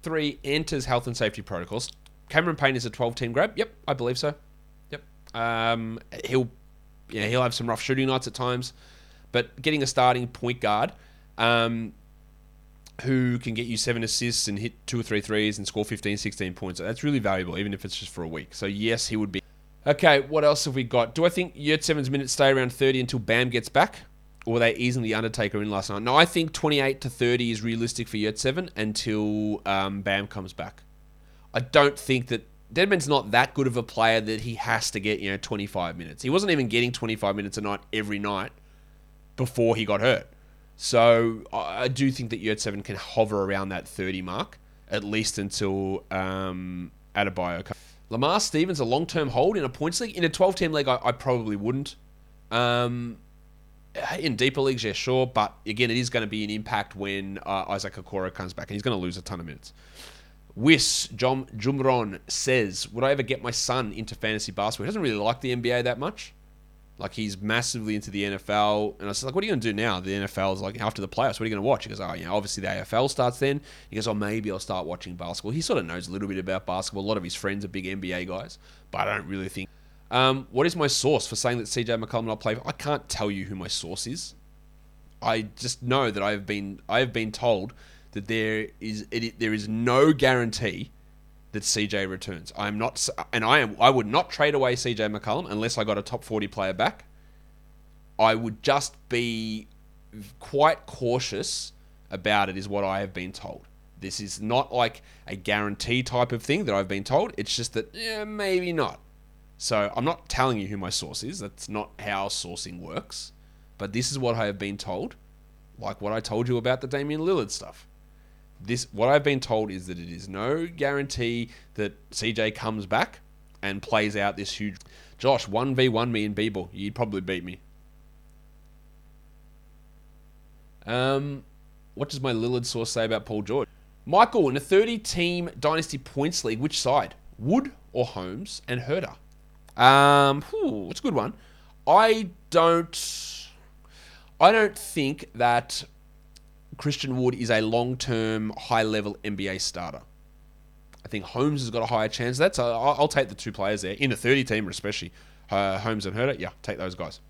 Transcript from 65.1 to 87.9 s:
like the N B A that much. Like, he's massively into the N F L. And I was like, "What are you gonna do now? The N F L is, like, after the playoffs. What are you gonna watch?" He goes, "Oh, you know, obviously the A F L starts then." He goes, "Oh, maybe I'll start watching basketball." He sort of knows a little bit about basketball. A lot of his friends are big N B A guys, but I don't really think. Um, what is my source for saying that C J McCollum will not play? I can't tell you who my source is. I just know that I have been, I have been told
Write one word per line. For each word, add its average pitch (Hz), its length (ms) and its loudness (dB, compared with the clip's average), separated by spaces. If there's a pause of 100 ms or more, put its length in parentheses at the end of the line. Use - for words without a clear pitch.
like 113 240 0
the 131 100 -2
N 123 100 0
B 120 100 0
A 120 120 2
that 120 160 0
much. 165 340 -8 (680)
Like, 95 140 -8
he's 104 240 -4
massively 107 580 -2
into 104 160 -6
the 101 140 0
N 101 80 -2
F 95 160 -8
L. 104 500 2
And 98 80 -8
I - 20 -4
was 101 140 -4
like, 131 120 -6
"What 196 100 0
are - 20 -4
you 220 60 0
gonna 139 80 0
do 110 140 0
now? 104 260 0
The 95 140 -4
N 101 80 -2
F 98 160 -6
L 95 160 2
is, 98 80 -6
like, 101 180 -6
after 104 220 -2
the 92 60 -6
playoffs. 117 300 0
What - 40 -4
are - 20 -4
you 113 60 -2
gonna 104 100 -2
watch?" 120 240 2
He 110 60 -12
goes, 101 100 -10
"Oh, 90 140 -6
you 87 100 -10
know, 87 100 -4
obviously 101 280 -2
the 95 60 -2
A 98 80 -2
F 101 180 -8
L 123 120 4
starts 123 320 0
then." 139 220 0 (300)
He - 60 -6
goes, 110 120 -2
"Oh, 107 60 0
maybe 104 360 -2
I'll 92 80 -4
start 92 280 -4
watching 90 280 -8
basketball." 87 360 -8
He 147 100 -2
sort 165 180 0
of 95 60 -2
knows 87 240 -8
a 87 40 -8
little 98 160 -4
bit 95 100 -4
about 92 260 -4
basketball. 95 400 -4
A 101 40 -2
lot 107 100 0
of 92 40 -6
his 87 120 -8
friends 98 320 -4
are - 20 -8
big 92 180 -8
N 98 140 -6
B 90 120 -6
A 90 120 -4
guys, 92 340 -10 (320)
but 98 120 -2
I 101 120 0
don't 95 140 -6
really 95 220 -6
think. 95 180 -10 (420)
Um, 131 420 4
what 131 140 4
is 170 80 0
my 160 120 2
source 139 400 2
for 110 100 -6
saying 123 220 0
that 107 100 -6
C 120 160 -2
J 117 100 -2
McCollum 110 200 -4
will 113 80 0
not 110 180 -4
play? 110 240 0
I 156 80 -6
can't 143 380 -4
tell 107 200 -2
you 95 140 -4
who 95 120 -8
my 90 120 -8
source - 380 -6
is. 147 280 -10 (840)
I 113 360 0
just - 260 -6
know 127 280 2
that 98 120 -2
I 101 80 2
have 101 160 -4
been, 101 420 -4
I 113 120 4
have 123 120 0
been 113 180 -2
told 110 440 0 (380)